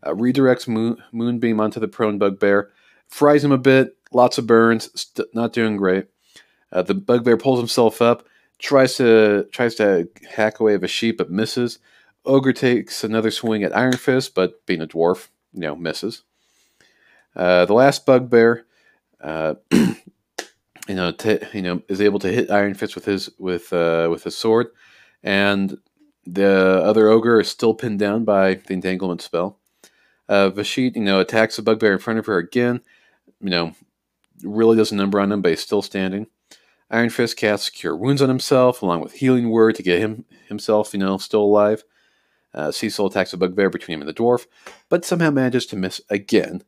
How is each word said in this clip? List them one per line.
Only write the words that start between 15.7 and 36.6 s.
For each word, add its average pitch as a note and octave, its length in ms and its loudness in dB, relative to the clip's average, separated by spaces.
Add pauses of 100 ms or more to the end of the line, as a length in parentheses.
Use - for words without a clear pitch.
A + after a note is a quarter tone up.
misses. E2+ 460 -10 (1120)
Uh, F2+ 300 2
the F#2+ 100 0
last C#3 300 2
bugbear, A#2+ 640 2 (540)
uh, D#2 420 -6
<clears throat> - 80 -12
you - 240 2 (920)
know, F#2 240 -4
t-, G#2+ 260 -2 (140)
you G2+ 100 -8
know, F2+ 260 -6
is G2 120 -6
able G2+ 180 2
to F#2+ 140 -4
hit A#2+ 180 -2
Iron G2+ 240 0
Fist G2+ 200 -10
with - 100 -16
his, G2 340 -4
with, F2+ 340 -8
uh, E2+ 380 0
with E2 140 -6
his - 120 -10
sword, A2+ 320 0 (540)
and G2 560 -2 (460)
the F#2+ 600 2
other G#2+ 240 4
ogre A2+ 320 4
is G#2+ 80 -2
still A2+ 260 -2
pinned A2 240 -6
down G#2 260 -2
by G2 300 2
the F#2+ 200 -10
entanglement F#2 480 -6
spell. F2+ 360 -6 (720)
Uh, G2 220 2
Vashit, A2 460 -4
you A#2 60 -4
know, G2 180 2
attacks A2 360 0
the A2+ 60 -10
bugbear G#2+ 300 2
in F#2 60 0
front A2+ 200 -4
of G#2 80 -6
her G2+ 120 0
again. A#2+ 420 -2 (600)
You F#2+ 100 -6
know, E2+ 240 -4 (680)
really A2+ 340 2
does A2 160 2
a G#2 40 -4
number G2 240 0
on G2+ 120 0
him, G2+ 100 -4
but F2+ 80 2
he's E2 100 -2
still G#2 220 -4
standing. G2 440 -6 (640)